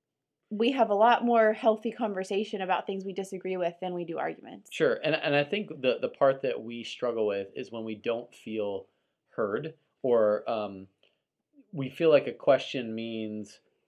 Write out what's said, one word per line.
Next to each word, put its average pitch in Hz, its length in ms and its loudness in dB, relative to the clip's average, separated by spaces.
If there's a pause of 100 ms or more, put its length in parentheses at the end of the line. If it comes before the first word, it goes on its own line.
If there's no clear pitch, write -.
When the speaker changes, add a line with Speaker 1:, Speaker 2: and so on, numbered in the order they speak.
(500)
Speaker 1:
we 226 220 0
have 247 180 2
a 202 60 2
lot 226 280 6
more 226 300 4
healthy 220 380 0
conversation 202 680 -4
about 185 260 0
things 196 180 -8
we 196 80 -8
disagree 185 440 -6
with 175 220 -2
than 180 140 -6
we 175 120 -6
do 165 120 -8
arguments. 160 540 -10
Speaker 2:
Sure. 131 320 2
And, 151 100 0
and 151 220 0
I 143 80 4
think 196 380 -6
the, 127 200 2
the 127 80 -2
part 135 320 2
that 123 220 -4
we 117 200 -10
struggle 113 440 -2
with 98 280 -2
is - 160 -10
when 113 120 -8
we 110 120 -6
don't 117 380 -4
feel 101 540 -6 (480)
heard, 120 380 -2 (280)
or, 113 480 4
um, 98 380 -6 (840)
we 135 160 -6
feel 165 200 2
like 139 180 6
a 120 60 -6
question 127 640 0
means, 110 640 -8 (280)